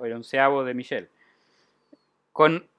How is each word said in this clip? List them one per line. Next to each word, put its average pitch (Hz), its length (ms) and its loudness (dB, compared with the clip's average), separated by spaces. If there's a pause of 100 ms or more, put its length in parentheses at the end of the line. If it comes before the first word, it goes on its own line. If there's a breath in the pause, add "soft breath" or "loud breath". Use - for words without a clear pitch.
el 117 80 -6
onceavo 135 540 0
de 127 80 -6
Michelle, 123 340 -8 (1300)
con 156 340 2 (120)